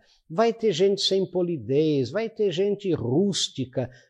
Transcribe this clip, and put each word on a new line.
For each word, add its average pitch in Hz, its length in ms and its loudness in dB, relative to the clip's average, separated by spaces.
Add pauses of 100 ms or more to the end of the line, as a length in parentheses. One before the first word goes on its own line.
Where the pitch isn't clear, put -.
(280)
vai 220 240 2
ter 220 200 0
gente 190 280 2
sem 190 240 0
polidez, 147 840 0
vai 214 180 -4
ter 208 240 -2
gente 196 400 0
rústica 131 960 -2 (200)